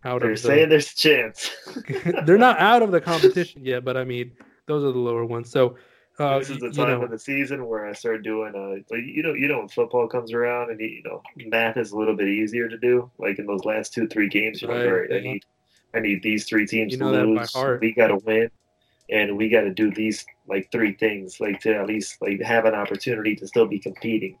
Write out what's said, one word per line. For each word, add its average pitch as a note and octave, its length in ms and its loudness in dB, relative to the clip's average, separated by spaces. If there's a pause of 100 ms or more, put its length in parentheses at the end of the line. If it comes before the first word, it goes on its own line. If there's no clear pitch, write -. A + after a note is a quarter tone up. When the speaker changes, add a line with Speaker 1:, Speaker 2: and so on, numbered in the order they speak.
Speaker 1:
out B2 160 -2
Speaker 2:
They're A2+ 100 0
Speaker 1:
of G#2+ 100 -4
the B2 60 0
Speaker 2:
saying D#3 220 6
there's D3+ 240 4
a - 20 -12
chance. B2 560 2 (340)
Speaker 1:
<laughs> - 400 -4
they're F3 120 8
not A#3 220 6
out A3+ 220 6
of G#3 100 2
the E3+ 100 4
competition E3+ 640 2
yet, B2+ 180 -2
but B2+ 140 -2
I B2+ 80 -2
mean, B2 260 -6 (360)
those D3 180 0
are C3+ 80 2
the B2+ 60 0
lower A#2 260 0
ones. A#2 260 -6
So, B2 240 2 (420)
uh, C#3 220 2
Speaker 2:
This C3+ 120 -6
is C3+ 80 -8
the B2 80 -6
Speaker 1:
you - 40 -6
Speaker 2:
time B2 280 0
Speaker 1:
know. A#2+ 40 -2
Speaker 2:
of A#2 80 -6
the A2 80 -10
season C#3 480 -4
where G#2+ 180 -6
I G#2 60 -8
start A2 320 -4
doing, G#2+ 320 -6
uh, G2 340 -8
like, A#2 160 -6
you D3+ 160 -6
know, D#3 120 -2
you C#3 160 -2
know, C3+ 100 0
when G2+ 80 -10
football A#2+ 400 0
comes A#2 240 -6
around A#2+ 400 -2
and, G#2+ 80 -10
you - 240 -10
know, G2+ 180 -12 (140)
math A2+ 400 0
is A2 160 -2
a G#2 60 -6
little G#2+ 180 2
bit G2 140 0
easier A2 400 0
to A#2 80 -12
do. B2 400 2
Like, G2 200 -4
in G#2 100 -8
those G2+ 180 -4
last G#2+ 280 -4
two, A2 140 -2
three G#2+ 220 0
games, G#2+ 320 -2
you're A#2 100 -6
like, A#2+ 140 -2
Speaker 1:
Right, - 20 4
Speaker 2:
"All F#2 120 2
right, - 120 -4
I - 40 0
Speaker 1:
yeah. - 60 0 (120)
Speaker 2:
need, G2+ 100 -10 (500)
I A#2 60 0
need G2+ 240 -2
these G#2+ 240 -2
three G#2+ 180 0
teams A2 280 -2
Speaker 1:
You B2+ 60 -6
Speaker 2:
to C3 40 -2
Speaker 1:
know C3 80 2
that B2+ 140 4 (100)
by A#2 60 0
Speaker 2:
lose. A#2 120 -8
Speaker 1:
heart. B2+ 280 0
Speaker 2:
We A2+ 120 0
gotta A2 220 4
win, A2 340 0 (600)
and G#2 260 0
we A2 140 0
gotta G#2 240 4
do G#2+ 180 0
these, G#2+ 340 -4 (220)
like, G2 240 -4
three A2 220 0
things, G2+ 480 -4
like, G2+ 200 -4
to A2 140 2
at G2+ 100 -2
least, G#2+ 360 -6
like, G2+ 220 -4
have A2+ 200 2
an A2 120 4
opportunity G#2+ 600 -4
to G2 100 -14
still A2+ 220 4
be G2+ 120 -4
competing." G2 600 -6